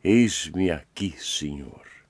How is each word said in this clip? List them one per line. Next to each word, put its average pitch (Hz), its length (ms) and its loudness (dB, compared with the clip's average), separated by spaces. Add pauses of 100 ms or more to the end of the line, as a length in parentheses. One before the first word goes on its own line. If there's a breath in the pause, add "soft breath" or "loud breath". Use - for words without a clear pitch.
'Eis-me 95 640 2
aqui, 85 480 -6
Senhor.' - 680 -10 (220)